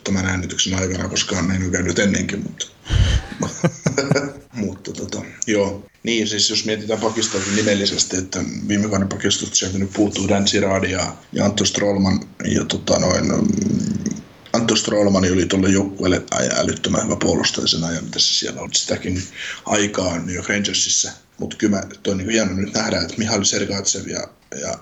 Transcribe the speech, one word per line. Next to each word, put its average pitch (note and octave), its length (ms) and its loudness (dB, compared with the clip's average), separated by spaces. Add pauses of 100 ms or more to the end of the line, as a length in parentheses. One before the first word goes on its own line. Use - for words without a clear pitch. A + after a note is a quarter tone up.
tämän F#2+ 220 0
äänityksen F#2 520 0
aikana, F#2 300 -2
koska - 300 -2
on F2 100 0
näin F#2 220 0
käynyt F#2+ 280 0
ennenkin, G2 440 2
mutta, - 240 -8 (720)
<laughs> - 140 -4 (1000)
mutta G2+ 400 -4
tota, G2+ 300 -8 (240)
joo. G2+ 380 0 (180)
Niin, A2+ 260 2
siis G#2 220 2
jos G#2 140 -2
mietitään A2 360 -2
pakistoa A2 400 0 (160)
nimellisesti, G2+ 600 0
että F#2 240 -4 (280)
viime G#2 200 2
kauden G2 200 0
pakistosta G2+ 480 -2
sieltä G2 220 0
nyt G2 180 0
puuttuu G2 320 2
Dan G2 220 4
Girardi F#2+ 400 2
ja, F2+ 260 -4 (160)
ja - 120 0
Antto G2+ 200 2
Strollman, F#2+ 560 2 (240)
ja - 200 2
tota - 340 0
noin, - 300 2
mm, - 200 2 (1040)
Antto A#2 240 2
Strollman G2+ 560 4
oli F2+ 140 4
tuolle F#2+ 220 4
joukkueelle G2 640 4
ai-, B1 260 0
älyttömän - 480 0
hyvä - 120 -2
puolustaja - 500 0
sen E2 180 0
ajan, E2 200 -4
mitä - 140 -8
se - 160 2
siellä - 260 -4
on - 140 -8
sitäkin - 480 -2 (420)
aikaa F#2+ 540 0
New F2 160 -6
York F2 140 -6
Rangersissa. - 640 0 (260)
Mut - 160 -6
kyllä G2+ 220 2
mä, F#2+ 60 -2 (200)
toi G2+ 100 0
on F#2+ 60 0
niinku G2 140 -4
hieno G#2+ 220 2
nyt G2 200 -2
nähdä, G#2+ 260 0
että E2+ 180 -6
Mihail G#2 260 0
Sergatsev G2 640 -2
ja, E2+ 140 -6 (400)
ja E2+ 220 -6